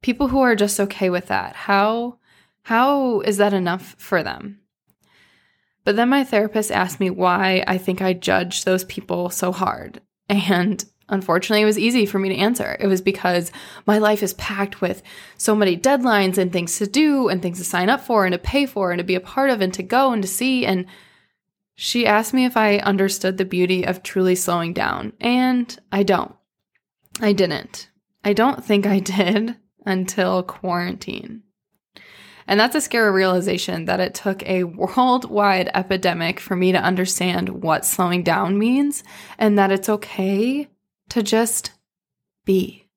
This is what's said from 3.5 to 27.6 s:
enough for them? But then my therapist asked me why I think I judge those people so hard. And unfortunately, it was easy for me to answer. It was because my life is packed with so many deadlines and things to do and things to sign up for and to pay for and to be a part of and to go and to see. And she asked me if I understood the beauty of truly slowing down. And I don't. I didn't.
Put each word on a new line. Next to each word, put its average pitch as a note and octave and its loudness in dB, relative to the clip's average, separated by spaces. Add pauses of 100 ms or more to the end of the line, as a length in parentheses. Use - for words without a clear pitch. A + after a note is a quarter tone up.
enough F#3 -4
for F3 -2
them? - -10 (1200)
But G3+ 2
then A#3+ 4
my C#4 4
therapist G#3+ 0
asked F#3 -2
me F#3+ 0
why F#3 0
I F#3 0
think F#3 -4
I F#3 2
judge F3+ 0
those F#3 0
people F3 -6
so F#3 -2
hard. - -6 (280)
And F#3+ 0 (280)
unfortunately, F#3+ 0
it G#3+ 4
was G#3 2
easy A3+ 2
for G3+ -2
me F#3+ -2
to F#3+ -2
answer. G#3+ -2
It G3+ 0
was F#3 2
because F3+ -2 (340)
my G#3 4
life G#3+ 2
is F#3+ -4
packed G3 -6
with F#3 -4 (340)
so - 0
many G3 2
deadlines G#3+ 2
and F3+ 0
things F3 -4
to G#3 -2
do C#4 2
and F#3 0
things F3+ -6
to F#3 -10
sign F3+ 0
up C4+ 2
for G#3+ 2
and F#3 0
to E3+ -2
pay C#4 0
for G3 -4
and F3 -2
to F3+ -4
be F3+ 0
a F3+ -2
part C4+ 0
of A3 0
and F#3 0
to - -8
go B3 2
and A3 -2
to F#3 -4
see. B3+ 0
And F#3 0 (880)
she A#3+ -2
asked A3 2
me B3+ 4
if B3 0
I G#3 4
understood F#3+ 0
the F#3+ 0
beauty F3+ 0
of F3+ -4
truly F#3 2
slowing F3 -2
down. - -4
And B3 0 (140)
I G3 2
don't. G3+ 0 (840)
I G#3 2
didn't. - -4 (340)